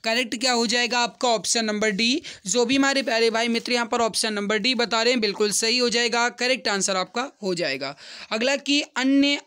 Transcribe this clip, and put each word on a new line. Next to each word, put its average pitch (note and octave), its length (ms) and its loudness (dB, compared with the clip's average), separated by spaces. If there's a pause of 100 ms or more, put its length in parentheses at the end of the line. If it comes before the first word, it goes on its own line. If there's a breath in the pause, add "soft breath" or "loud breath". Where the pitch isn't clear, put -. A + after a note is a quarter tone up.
करेक्ट A#3 320 -2
क्या B3+ 160 0
हो A#3 160 2
जाएगा A#3+ 320 0
आपका A#3+ 300 0
ऑप्शन A3 360 0
नंबर G#3+ 240 0
डी। A#3 320 0 (260 loud breath)
जो A#3+ 180 2
भी C4 100 2
हमारे C#4 280 2
प्यारे A3+ 260 2
भाई A3+ 180 0
मित्र A#3 260 -2
यहाँ A#3+ 120 0
पर A#3+ 160 -2
ऑप्शन A3 320 -2
नंबर G3+ 240 -2
डी B3 180 0
बता A3+ 280 0
रहे A#3+ 100 4
हैं, A#3+ 80 0
बिल्कुल G#3 300 0
सही A#3 260 0
हो B3 120 2
जाएगा, A#3+ 400 2
करेक्ट B3 380 -2
आंसर G3 280 0
आपका F#3 360 -4 (120)
हो F#3 100 -2
जाएगा। C#3 420 -4 (360 loud breath)
अगला B3 240 0
कि C#4 260 0
अन्य C#4 640 2